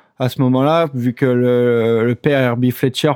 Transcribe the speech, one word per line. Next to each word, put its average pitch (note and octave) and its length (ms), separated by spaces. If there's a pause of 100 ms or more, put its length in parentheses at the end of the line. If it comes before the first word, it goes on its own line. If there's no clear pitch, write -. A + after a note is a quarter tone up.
(220)
à C3 60
ce C3 140
moment-là, C#3+ 520
vu B2 200
que C#3 120
le, B2 800
le A#2+ 80
père C#3 280
Herbie B2 300
Fletcher C#3 440